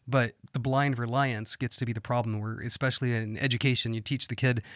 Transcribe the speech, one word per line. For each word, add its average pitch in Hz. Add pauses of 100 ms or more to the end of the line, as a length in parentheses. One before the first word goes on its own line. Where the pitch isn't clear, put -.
But 123 (180)
the 143
blind 135
reliance 117
gets -
to 127
be 117
the 113
problem 113
where, 110
especially 127
in 110
education, 123
you 110
teach -
the 113
kid 123 (140)